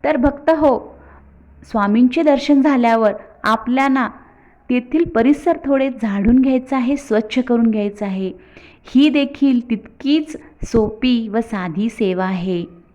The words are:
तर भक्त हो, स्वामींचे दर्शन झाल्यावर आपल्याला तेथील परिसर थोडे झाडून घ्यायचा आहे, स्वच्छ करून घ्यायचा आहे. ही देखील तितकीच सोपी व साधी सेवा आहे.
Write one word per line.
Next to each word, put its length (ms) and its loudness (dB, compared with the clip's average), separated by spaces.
तर 120 0
भक्त 340 0
हो, 460 0
स्वामींचे 520 2
दर्शन 400 2
झाल्यावर 500 2
आपल्याला 640 0
तेथील 340 0
परिसर 600 2
थोडे 260 0
झाडून 360 2
घ्यायचा 380 0
आहे, 200 -2
स्वच्छ 420 -2
करून 280 0
घ्यायचा 400 -2
आहे. 260 -6
ही 140 6
देखील 640 0
तितकीच 680 -4
सोपी 640 -2
व 120 -2
साधी 480 -6
सेवा 360 -4
आहे. 400 -4